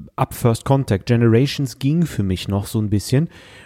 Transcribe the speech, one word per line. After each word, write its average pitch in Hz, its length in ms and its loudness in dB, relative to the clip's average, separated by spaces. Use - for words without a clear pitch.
ab - 180 -4
First - 320 0
Contact. 135 400 0
Generations 117 720 2
ging 156 260 0
für - 180 -2
mich 92 240 -2
noch 101 200 -2
so - 120 -4
ein 107 120 -2
bisschen. 123 400 0